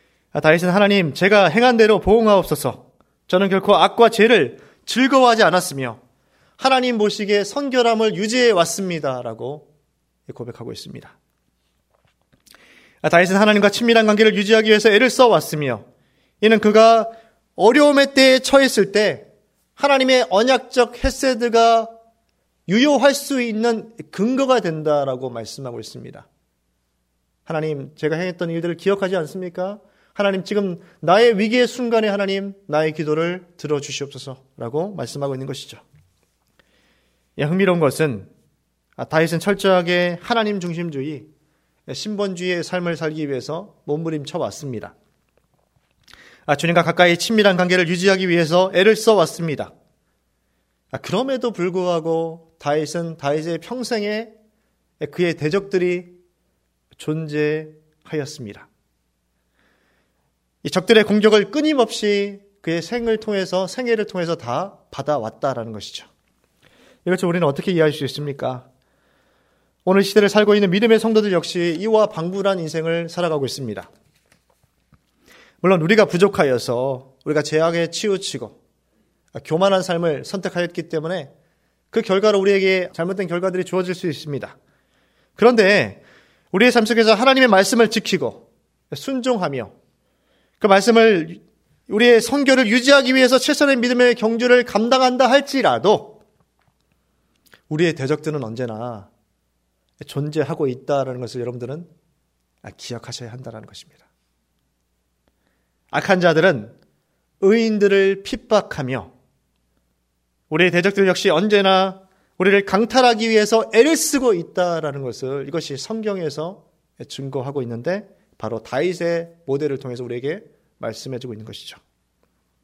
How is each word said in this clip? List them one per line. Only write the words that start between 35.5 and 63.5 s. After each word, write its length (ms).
예, 60
흥미로운 360
것은, 480
아, 100
다윗은 340
철저하게 800
하나님 400
중심주의, 680
신본주의의 680
삶을 340
살기 320
위해서 540
몸부림쳐 560
왔습니다. 560
아, 80
주님과 260
가까이 360
친밀한 380
관계를 320
유지하기 420
위해서 440
애를 220
써 180
왔습니다. 600
아, 80
그럼에도 540
불구하고 1080
다윗은 600
다윗의 420
평생에 720
그의 240
대적들이 720
존재하였습니다. 1700
이 60
적들의 340
공격을 480
끊임없이 880
그의 200
생을 360
통해서, 500